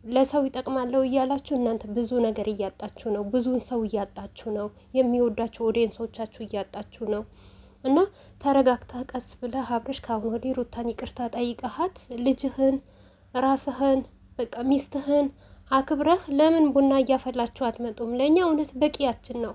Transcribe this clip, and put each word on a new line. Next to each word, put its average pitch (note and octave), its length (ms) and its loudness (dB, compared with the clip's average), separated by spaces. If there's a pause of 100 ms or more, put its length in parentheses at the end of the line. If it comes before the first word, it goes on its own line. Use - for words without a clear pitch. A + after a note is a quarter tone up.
ለሰው C4 400 2
ይጠቅማለሁ C4 580 -2
እያላችሁ C4+ 520 0
እናንተ A#3 360 0
ብዙ A3 200 -4 (100)
ነገር G#3+ 280 0
እያጣችሁ G#3 640 -8
ነው፣ G#3 140 -2
ብዙን B3 340 0
ሰው A#3+ 240 -4
እያጣችሁ G3+ 680 -8
ነው፣ G#3 160 -4 (260)
የሚወዳቸው A#3+ 720 2
ኦዲየንሶቻችሁ A3+ 760 -2
እያጣችሁ G#3+ 680 -10
ነው። G#3+ 160 -4 (600)
እና C4+ 140 4 (440)
ተረጋግተህ B3+ 680 2
ቀስ - 200 -10 (100)
ብለህ B3 340 -6
አብርሽ፣ A#3+ 300 -4
ካሁን A3+ 260 -4
ወዲህ A#3+ 280 -4
ሩታን A#3+ 340 -6
ይቅርታ - 300 -10 (120)
ጠይቀሃት A#3+ 680 -4 (220)
ልጅህን፣ C4+ 580 2 (560)
ራስህን፣ C4+ 680 2 (360)
በቃ A#3 260 -6
ሚስትህን C#4 640 2 (440)
አክብረህ D4 500 2 (120)
ለምን D#4 360 6
ቡና C4+ 300 6
እያፈላችሁ B3+ 640 -2
አትመጡም? A#3 520 -4
ለእኛ C#4+ 260 4
እውነት D4+ 340 0
በቂያችን C4 640 -2
ነው። - 160 -6